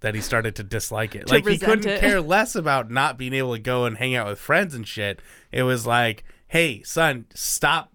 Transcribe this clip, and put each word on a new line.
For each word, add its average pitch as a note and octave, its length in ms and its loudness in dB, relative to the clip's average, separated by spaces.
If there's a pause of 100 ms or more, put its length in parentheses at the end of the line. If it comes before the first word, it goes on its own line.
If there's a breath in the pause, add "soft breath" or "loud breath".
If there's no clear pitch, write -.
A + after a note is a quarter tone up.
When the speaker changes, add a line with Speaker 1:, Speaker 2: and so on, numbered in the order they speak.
Speaker 1:
that G#2+ 120 -2
he G#2+ 80 -4
started A2+ 340 -2
to G#2+ 80 -10
dislike G#2+ 520 -4
it. G2+ 120 -12
Speaker 2:
To C3 60 2
Speaker 1:
Like, D3 120 6
he G#3 60 0
Speaker 2:
resent G#3 300 4
Speaker 1:
couldn't G3+ 100 0
Speaker 2:
it. G3+ 80 -2
Speaker 1:
care G3+ 220 4
less G3 340 2
about C#3 360 0
not C3+ 260 0
being B2+ 160 -6
able C3 220 0
to A2+ 40 -6
go B2 260 0
and A2 120 -2
hang B2+ 180 0
out A2 120 0
with G2+ 120 -6
friends D#3+ 360 0
and A2+ 120 -10
shit. G2+ 320 -6 (320 loud breath)
It B2+ 120 0
was B2 240 0
like, A#2 360 2 (240 soft breath)
"Hey, D#3+ 360 0
son, C#3+ 500 0
stop - 600 -2